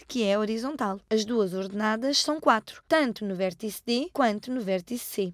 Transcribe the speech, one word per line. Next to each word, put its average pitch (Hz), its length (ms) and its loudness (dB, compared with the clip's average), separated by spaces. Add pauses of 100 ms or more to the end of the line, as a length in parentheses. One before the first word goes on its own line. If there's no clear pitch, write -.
que 240 180 -2
é 202 140 4
horizontal. 220 600 -2 (100)
As 220 140 2
duas 208 300 2
ordenadas 214 640 0
são 311 200 0
quatro, 240 480 0
tanto 277 380 2
no 196 100 -2
vértice 185 520 -4
D 247 260 0
quanto 226 400 0
no 254 80 -2
vértice 190 460 -2
C. 185 280 -4